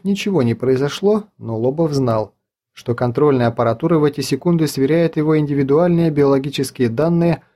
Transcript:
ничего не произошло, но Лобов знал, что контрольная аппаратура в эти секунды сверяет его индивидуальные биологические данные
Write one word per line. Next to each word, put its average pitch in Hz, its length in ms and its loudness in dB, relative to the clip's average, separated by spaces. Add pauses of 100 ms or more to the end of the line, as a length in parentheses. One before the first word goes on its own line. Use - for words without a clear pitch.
ничего 196 380 -2
не 117 120 2
произошло, 143 720 -2 (120)
но 113 220 -8
Лобов 147 340 -2
знал, 117 400 -2 (400)
что - 220 -6
контрольная 123 540 2
аппаратура 120 500 0
в 151 60 2
эти 147 160 0
секунды 160 480 0
сверяет 160 480 0
его 156 200 0
индивидуальные 151 720 2
биологические 139 800 0
данные 165 540 0 (140)